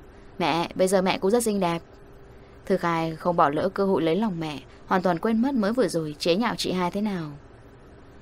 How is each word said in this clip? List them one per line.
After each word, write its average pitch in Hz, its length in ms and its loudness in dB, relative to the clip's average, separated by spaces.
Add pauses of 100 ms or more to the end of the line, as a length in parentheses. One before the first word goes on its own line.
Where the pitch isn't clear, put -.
(380)
"Mẹ, 160 360 0
bây 185 140 2
giờ 185 140 4
mẹ 185 160 0
cũng 190 120 0
rất 240 120 4
xinh 214 180 0
đẹp." 170 220 0 (840)
Thư 190 100 2
Khai 165 400 -2
không 175 200 -2
bỏ 165 120 6
lỡ 151 200 0
cơ 196 160 -2
hội 190 180 2
lấy 165 140 2
lòng 196 240 -2
mẹ, 151 200 -8 (260)
hoàn 190 160 0
toàn 175 160 2
quên 220 240 0
mất 285 120 0
mới 214 180 0
vừa 240 160 2
rồi 156 300 -4
chế 175 180 2
nhạo 214 200 0
chị - 160 -4
hai 180 180 0
thế 196 100 -6
nào. 185 300 -4 (920)